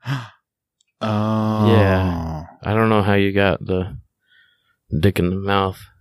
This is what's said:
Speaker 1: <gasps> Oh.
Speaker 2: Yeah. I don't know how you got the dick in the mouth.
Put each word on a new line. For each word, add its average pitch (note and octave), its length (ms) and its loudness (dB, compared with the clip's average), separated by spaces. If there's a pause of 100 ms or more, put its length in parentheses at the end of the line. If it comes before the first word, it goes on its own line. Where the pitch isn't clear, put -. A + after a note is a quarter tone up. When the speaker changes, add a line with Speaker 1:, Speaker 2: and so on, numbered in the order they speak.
Speaker 1:
<gasps> B2+ 200 -6 (800)
Oh. G#2+ 680 0
Speaker 2:
Yeah. F2+ 720 0 (180)
I G#2+ 120 -2
don't A2+ 160 2
know G#2+ 100 4
how G2+ 140 2
you G2 180 2
got G2 320 0
the F#2 320 -4 (1040)
dick F#2+ 180 0
in F2 120 0
the F#2 60 -4
mouth. G2 440 -2 (200)